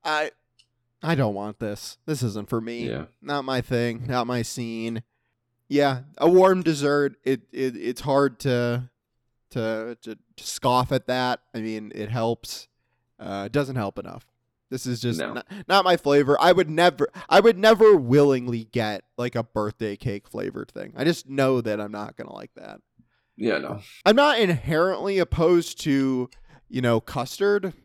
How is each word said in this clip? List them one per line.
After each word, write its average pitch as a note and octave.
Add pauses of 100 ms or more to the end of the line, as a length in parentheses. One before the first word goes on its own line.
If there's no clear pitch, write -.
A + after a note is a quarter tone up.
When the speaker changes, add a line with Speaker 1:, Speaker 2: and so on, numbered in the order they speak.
Speaker 1:
I, D3+ (720)
I D#3+
don't A2+
want G#2
this. - (100)
This D3
isn't G#2
for A#2
me. A#2
Speaker 2:
Yeah. B1+ (160)
Speaker 1:
Not C#3+
my C3
thing. A#2+
Not B2
my B2
scene. A2+ (640)
Yeah, C#3 (180)
a D#3+
warm F#3
dessert. C#3+
It, C3 (100)
it, B2+
it's A2+
hard C#3
to, B2 (600)
to, A2
to, A2 (220)
to -
scoff B2+
at C3
that. B2+ (140)
I A#2
mean, A2
it G#2
helps. A#2 (500)
Uh, G2
it A#2
doesn't C3+
help G2+
enough. F2+ (440)
This C3
is B2
just A#2
Speaker 2:
No. -
Speaker 1:
not, - (200)
not F#3+
my F3+
flavor. C#3+
I F3
would F3
never, D#3 (200)
I F3+
would G#3+
never G#3+
willingly B2+
get, G#2+ (140)
like, A#2+
a A#2
birthday G#2+
cake G2+
flavored -
thing. -
I B2
just E3
know C3+
that G#2+
I'm G#2
not G#2
gonna -
like G2+
that. - (560)
Speaker 2:
Yeah, G#2+
no. G#2+ (240)
Speaker 1:
I'm G#3+
not C#4+
inherently F3
opposed E3+
to, C3+ (400)
you B2+
know, A#2
custard. F#3+ (120)